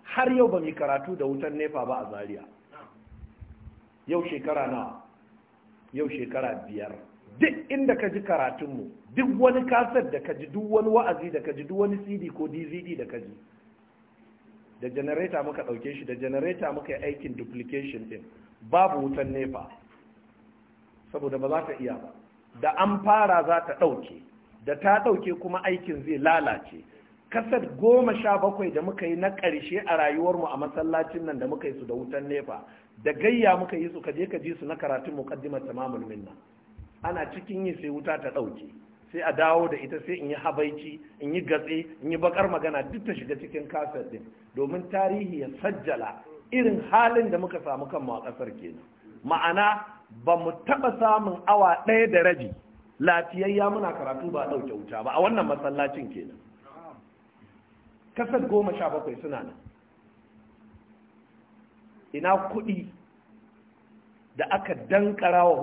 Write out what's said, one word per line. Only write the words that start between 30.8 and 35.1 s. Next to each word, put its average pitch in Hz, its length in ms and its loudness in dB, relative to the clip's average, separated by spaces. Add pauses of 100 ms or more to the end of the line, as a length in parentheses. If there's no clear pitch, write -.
nan 147 140 -6
da 127 80 -4
muka 151 220 -6
yi 131 100 -8
su 123 80 -14
da 120 80 -6
wutan 135 340 -6
nepa, 139 340 -6 (400)
da 147 100 2
gayya 202 440 6
muka 180 200 -4
yi 165 140 -2
su, 170 120 -12
ka 160 100 -6
je 165 140 -4
ka 185 120 -6
ji 160 200 -8
su 143 80 -12
na 156 100 -6
karatun 139 400 -4